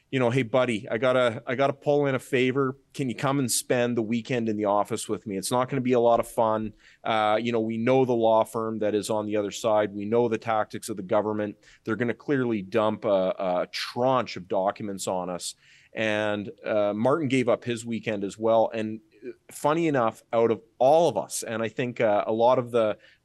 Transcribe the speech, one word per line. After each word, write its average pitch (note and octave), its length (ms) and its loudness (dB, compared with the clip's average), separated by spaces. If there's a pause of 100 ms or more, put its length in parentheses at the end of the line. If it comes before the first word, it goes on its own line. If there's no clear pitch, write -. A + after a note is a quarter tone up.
(120)
you C3+ 80 0
know, A#2+ 120 4
"Hey, C3 120 2
buddy, A#2+ 460 0
I A#2 80 -2
gotta, B2+ 500 2
I C3 80 -4
gotta C#3 180 2
pull C#3+ 340 2
in C3+ 80 0
a A#2+ 40 -2
favor. C3 580 0 (160)
Can C3+ 160 -4
you A2 60 -6
come C#3 240 0
and B2 100 0
spend A#2+ 480 0
the A#2 60 2
weekend A#2 460 -2
in G#2 80 -2
the G#2+ 80 -2
office G#2 440 0
with G2+ 160 -6
me? G2 120 -6
It's F#2 140 -6
not B2+ 180 0
gonna C#3 120 -2
be B2+ 120 0
a A#2+ 60 4
lot A#2 200 6
of A2 80 -4
fun. A2 460 0 (300)
Uh, G#2+ 380 2
you A#2 100 -2
know, A#2 100 0
we A2+ 160 -4
know C3 280 4
the B2 80 2
law A2 300 4
firm A2+ 360 -6
that G#2 140 0
is G2+ 160 -2
on G#2+ 180 -2
the G#2 100 -2
other G2+ 140 -2
side. G#2+ 420 0
We G2+ 120 -8
know A#2 220 2
the A2 100 -2
tactics G#2+ 520 -4
of G2+ 80 -8
the G2+ 60 -8
government. G#2 520 -2 (280)
They're A2 120 -4
gonna A#2 180 -2
clearly A#2+ 480 -2
dump G#2+ 440 -2
a, F#2+ 340 2
a F2+ 320 -2
tranche B2 640 -2
of F2+ 120 -14
documents G2 600 -4
on F#2 220 -4
us." - 260 -8 (400)
And, G#2+ 560 -2 (140)
uh, G#2 300 0
Martin C3+ 320 0
gave B2 200 0
up A2+ 160 2
his A#2 220 -6
weekend A2 380 -4
as F#2+ 140 -6
well. A2 360 2
And, A2 260 -6 (280)
uh, - 20 -12 (220)
funny D#3+ 360 0
enough, A#2+ 360 0 (100)
out A#2 160 4
of G#2+ 100 -2 (200)
all D#3 280 6
of G#2+ 100 -2
us, - 260 -6
and A2+ 180 -4
I A2+ 80 -2
think, B2 320 -4
uh, G#2 240 4
a A2+ 80 -2
lot A#2 240 4
of A#2+ 140 -4
the, A2 260 2 (280)